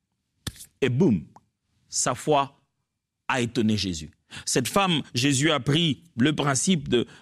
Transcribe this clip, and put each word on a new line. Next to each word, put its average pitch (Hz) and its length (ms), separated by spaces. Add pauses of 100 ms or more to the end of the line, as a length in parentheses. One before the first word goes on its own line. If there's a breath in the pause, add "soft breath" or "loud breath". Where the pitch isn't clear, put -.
(840)
et 131 80
boum, 120 340 (640)
sa - 260
foi 139 460 (680)
a 127 120
étonné 113 380
Jésus. 85 320 (340 loud breath)
Cette 131 240
femme, 185 320 (140)
Jésus 139 380
a 143 80
pris 143 420 (160)
le 143 160
principe 143 540
de 120 180 (160 loud breath)